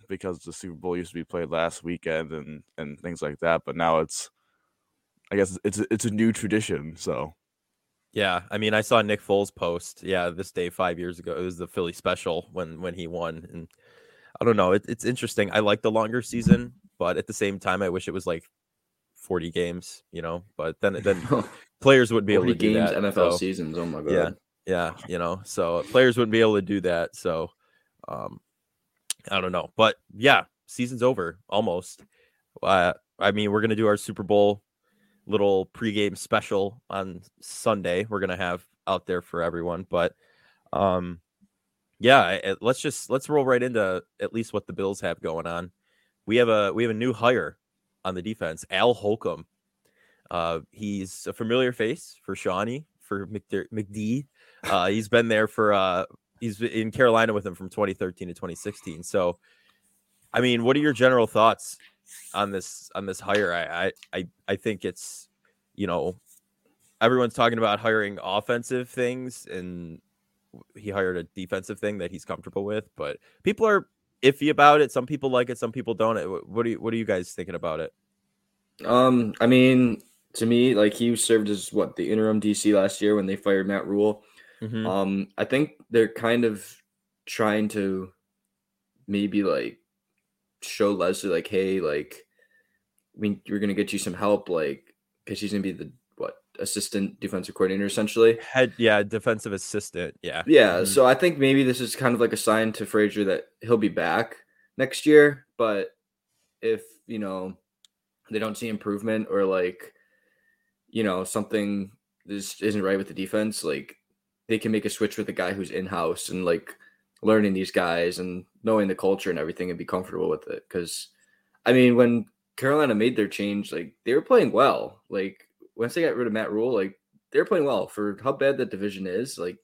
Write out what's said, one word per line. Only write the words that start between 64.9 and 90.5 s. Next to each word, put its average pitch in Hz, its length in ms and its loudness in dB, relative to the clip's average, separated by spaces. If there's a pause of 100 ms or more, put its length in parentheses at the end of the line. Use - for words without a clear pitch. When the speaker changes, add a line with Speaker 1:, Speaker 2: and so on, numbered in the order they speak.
Speaker 2:
you 101 140 -4
know, 87 320 -4 (840)
everyone's 123 320 4
talking 117 240 2
about 104 220 2
hiring 107 420 0
offensive 120 680 -4
things, 127 600 -6
and 90 520 -10 (720)
he 104 160 -12
hired 95 260 0
a 85 60 -6
defensive 92 560 -8
thing 104 200 -4
that 87 120 -6
he's 87 140 -14
comfortable 92 380 -8
with, 107 320 -6
but 73 220 -8 (260)
people 214 220 0
are 208 220 2 (340)
iffy 135 280 4
about 147 320 8
it. 131 100 2
Some 127 140 -2
people 139 260 -4
like 123 180 2
it, 123 80 -8
some 117 140 -4
people 117 240 -4
don't. 110 220 2
Wh-, 90 300 -6
what 107 160 -2
do 117 80 0
you, 90 100 -4
what 113 120 -4
are 117 40 0
you 113 80 -2
guys 95 260 -2
thinking 92 240 -8
about 80 240 -4
it? 80 140 -8 (920)
Speaker 3:
Um, 123 560 4
I 117 60 6
mean, 127 540 6 (320)
to - 120 -2
me, 120 300 4
like, 104 180 4
he 120 220 0
served 107 340 2
as, 101 240 -6
what, 98 220 0
the 85 160 -4
interim 110 280 2
D 107 140 2
C 104 220 4
last 98 260 2
year 104 140 4
when 98 100 0
they 95 120 -4
fired 98 300 0
Matt 98 200 -2
Rhule. 104 340 0 (400)
Speaker 2:
Mm-hmm. 110 240 -6
Speaker 3:
Um, 98 420 -2 (100)
I 104 80 -2
think 143 260 0 (180)
they're 113 200 4
kind 117 360 0
of 107 240 -4 (560)
trying 107 440 0
to 95 420 -4 (960)
maybe, 101 340 0
like, 67 380 -2 (800)